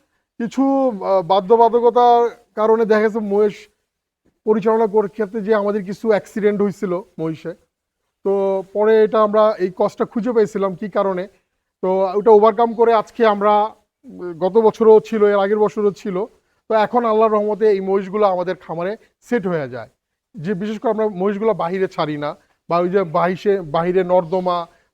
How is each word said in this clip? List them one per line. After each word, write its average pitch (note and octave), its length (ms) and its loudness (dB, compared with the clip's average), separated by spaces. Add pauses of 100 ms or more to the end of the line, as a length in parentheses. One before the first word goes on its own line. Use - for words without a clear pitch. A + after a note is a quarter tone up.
(380)
কিছু, C4+ 500 -2
আহ, F#3+ 340 -2
বাধ্যবাধকতার A#3 1080 4 (240)
কারণে A3 300 2
দেখা G#3+ 160 2
গেছে A3 180 0
মহিষ G#3 500 -2 (760)
পরিচালনা A3 420 2
করার G3+ 220 0
ক্ষেত্রে G#3+ 320 -8
যে G#3 140 0
আমাদের G3+ 300 -2
কিছু G3+ 240 -8
অ্যাক্সিডেন্ট G#3 540 -2
হয়েছিল F#3+ 380 -4 (180)
মহিষে। D#3+ 360 -8 (680)
তো G3 480 -2
পরে G#3+ 320 4
এটা A3 180 2
আমরা G#3+ 360 2
এই F#3 180 -2
কজটা G#3 280 -2
খুঁজে A#3 280 -4
পেয়েছিলাম G3+ 420 0
কি G#3 140 -10
কারণে। F#3+ 400 -4 (540)
তো F#3+ 320 0
ওটা G#3 160 2
ওভারকাম A3 440 4
করে A#3 180 2
আজকে A3 340 0
আমরা, G#3 480 2 (300)
উম, F3+ 340 -14
গত F3+ 140 -2
বছরও A3 480 4
ছিল, G#3+ 240 -2
এর G3+ 140 2
আগের G3+ 200 0
বছরও G#3 340 0
ছিল। F#3+ 320 -6 (440)
তো A3 60 -2
এখন A3 300 0
আল্লাহর A3 280 2
রহমতে G#3 360 0
এই G3 120 2
মহিষগুলো G3 460 -2
আমাদের F3+ 300 -2
খামারে F3+ 400 -8 (240)
সেট A3+ 260 -4
হয়ে D#3+ 220 -4
যায়। A#2+ 200 -14 (460)
যে F#3+ 200 -6
বিশেষ G#3 240 -6
করে A3+ 140 -2
আমরা G#3+ 160 -2
মহিষগুলো G3+ 460 -2
বাহিরে F3+ 340 -4
ছাড়ি D3+ 280 -6
না, D3 200 -8 (320)
বা E3+ 100 0
ওই F3+ 100 0
যে G3 140 0
বাহিসে-, F3+ 600 -2
বাহিরে F3 420 -2
নর্দমা F3+ 600 -2 (280)